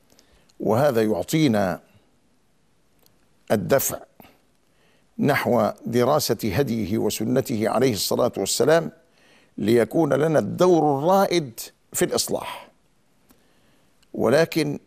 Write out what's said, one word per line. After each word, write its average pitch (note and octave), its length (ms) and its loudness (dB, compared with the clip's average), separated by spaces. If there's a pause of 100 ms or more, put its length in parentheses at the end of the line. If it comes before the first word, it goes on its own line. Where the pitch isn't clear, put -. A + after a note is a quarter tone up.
(600)
وهذا A2+ 440 2
يعطينا G#2 800 0 (1700)
الدفع C3+ 480 0 (1200)
نحو B2 500 2 (160)
دراسة B2 580 0
هديه A2+ 540 -2
وسنته A2 720 -2
عليه F3 240 2
الصلاة G#2+ 440 -2
والسلام، D3+ 540 0 (640)
ليكون A#2+ 560 2
لنا D3+ 260 2
الدور D3+ 600 2
الرائد E3+ 600 0 (340)
في F3+ 120 0
الإصلاح. - 640 -6 (1400)
ولكن D3 720 0